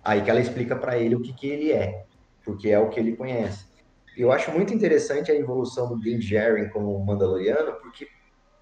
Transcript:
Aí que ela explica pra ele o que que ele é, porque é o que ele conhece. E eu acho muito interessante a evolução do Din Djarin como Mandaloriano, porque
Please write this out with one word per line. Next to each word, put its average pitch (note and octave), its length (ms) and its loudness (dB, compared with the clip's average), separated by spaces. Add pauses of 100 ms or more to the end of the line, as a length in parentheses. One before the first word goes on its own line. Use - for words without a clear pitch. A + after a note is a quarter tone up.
Aí G2+ 200 2
que A#2 80 2
ela A#2+ 100 6
explica A#2+ 340 -2
pra B2 220 -2
ele A#2 180 2
o A#2+ 60 -2
que C3 120 -8
que C#3 140 -8
ele D3+ 240 -2
é, G2 340 -2 (400)
porque G2+ 240 -4
é G#2 80 6
o A2 120 4
que - 100 -4
ele A2+ 160 0
conhece. A#2+ 500 -6 (520)
E B2+ 40 -2
eu A#2+ 80 4
acho C#3 220 2
muito G3+ 220 0
interessante D3+ 580 2
a D3+ 40 6
evolução B2+ 520 -2
do A#2+ 100 -6
Din A2+ 220 -2
Djarin G#2 500 2
como G#2 360 -4
Mandaloriano, G2+ 680 0 (100)
porque - 240 -18 (560)